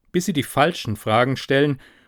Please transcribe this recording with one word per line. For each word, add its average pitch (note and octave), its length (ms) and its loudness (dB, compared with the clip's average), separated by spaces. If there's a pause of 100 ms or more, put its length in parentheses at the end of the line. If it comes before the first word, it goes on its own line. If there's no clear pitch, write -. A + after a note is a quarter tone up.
(120)
bis F3 140 0
sie G3+ 80 -2
die C#3+ 100 0
falschen C#3 540 0
Fragen B2 400 0
stellen C#3+ 420 0 (280)